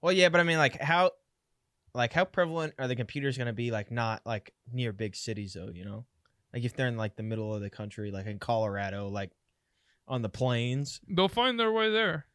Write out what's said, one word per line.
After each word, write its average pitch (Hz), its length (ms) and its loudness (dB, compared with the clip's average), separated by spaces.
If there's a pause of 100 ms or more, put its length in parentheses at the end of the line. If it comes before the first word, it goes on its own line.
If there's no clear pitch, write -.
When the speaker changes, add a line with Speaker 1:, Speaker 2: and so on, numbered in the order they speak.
Speaker 1:
Well, 175 100 4
yeah, 180 160 8
but 175 120 6
I 170 40 6
mean, 165 140 4
like, 143 220 4
how, 175 320 4 (800)
like, 120 180 0
how 175 120 4
prevalent 165 540 0
are 131 100 -2
the 123 80 -2
computers 135 420 -4
gonna 120 140 -2
be, 117 200 -2
like, 104 180 -4
not, 113 360 -2
like, 113 260 -6 (200)
near 123 200 -2
big 101 240 -6
cities, 101 380 -8
though, 95 200 -10
you 90 100 -14
know? 101 200 -10 (480)
Like, 120 120 -6
if 117 120 -2
they're 127 120 0
in, 117 100 -4
like, 107 180 -4
the 110 60 -8
middle 110 320 -4
of 104 80 -4
the 101 80 -8
country, 107 400 -10
like, 98 160 -8
in 104 120 -8
Colorado, 101 720 -2
like, 98 220 -6 (760)
on 127 140 -4
the 110 80 -2
plains. 123 800 0
Speaker 2:
They'll 190 200 4
find 240 300 2
their 226 140 2
way 220 180 2
there. 214 440 0